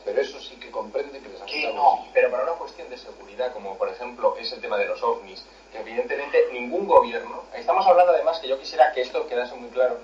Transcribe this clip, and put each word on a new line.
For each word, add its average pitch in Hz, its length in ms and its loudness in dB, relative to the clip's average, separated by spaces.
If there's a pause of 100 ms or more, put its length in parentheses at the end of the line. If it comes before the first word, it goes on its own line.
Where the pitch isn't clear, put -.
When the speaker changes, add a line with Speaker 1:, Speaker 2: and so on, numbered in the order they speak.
Speaker 1:
pero 104 160 0
eso - 180 -4
sí - 180 -16
que - 120 -18
comprenden - 540 -8
que - 60 -18
les 95 120 -16
afecta - 180 -8
Speaker 2:
Que - 80 -2
Speaker 1:
al - 80 -4
Speaker 2:
no. - 80 0
Speaker 1:
bolsillo. - 300 4
Speaker 3:
Pero 170 180 6
para - 120 -2
una 165 100 -2
cuestión - 360 -12
de 123 100 -12
seguridad, - 520 -8
como 101 260 -10
por 101 120 -2
ejemplo 120 500 -2
es - 140 -8
el 113 80 -14
tema 107 160 -4
de 101 80 0
los - 160 -6
ovnis, 113 420 -4 (280)
que 139 80 -14
evidentemente - 580 -4 (160)
ningún 147 340 -4
gobierno, - 560 4 (120)
estamos 185 320 2
hablando 180 260 8
además 156 260 2
que 131 80 -10
yo 135 120 -2
quisiera - 340 4
que 127 80 -2
esto 123 260 -2
quedase 123 280 -4
muy 120 160 -14
claro, 127 320 2